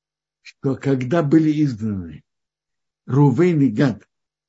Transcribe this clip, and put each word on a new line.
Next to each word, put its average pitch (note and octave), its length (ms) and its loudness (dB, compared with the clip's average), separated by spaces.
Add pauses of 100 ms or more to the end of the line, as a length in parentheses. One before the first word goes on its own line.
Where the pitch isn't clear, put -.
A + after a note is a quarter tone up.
(420)
что - 340 -6
когда C3+ 460 -2
были D3+ 420 2
изгнаны G2+ 600 -6 (840)
Рувейн D3 560 2
и C3+ 60 2
Гад, A2+ 380 -2 (420)